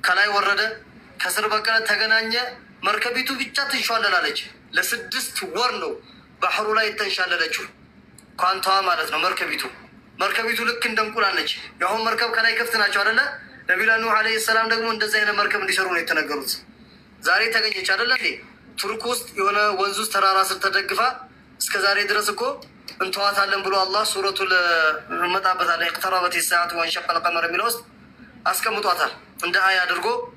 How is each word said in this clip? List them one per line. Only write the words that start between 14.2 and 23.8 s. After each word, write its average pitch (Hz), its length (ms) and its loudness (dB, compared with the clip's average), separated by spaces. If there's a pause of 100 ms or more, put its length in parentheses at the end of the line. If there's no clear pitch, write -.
ሰላም 226 300 2
ደግሞ 226 200 0
እንደዚህ 214 280 0
አይነት 208 180 2
መርከብ 202 260 0
እንዲሰሩ 190 260 0
ነው 175 120 0
የተነገሩት። 160 520 -2 (720)
ዛሬ 185 180 4 (100)
ተገኘች 208 380 -2
አይደለ 190 240 0
እንዴ? - 140 -2 (500)
ቱርክ 214 280 -6
ውስጥ 240 280 -4
የሆነ 202 260 2 (140)
ወንዝ 196 260 0
ውስጥ - 120 -4
ተራራ 196 320 4
ስር 190 160 -2
ተደግፋ 190 420 0 (580)
እስከ - 220 -4
ዛሬ 196 240 2
ድረስ - 240 0
እኮ 208 120 -4 (600)
እንተዋታለን 196 600 0
ብሎ 190 180 0
አላህ 190 260 2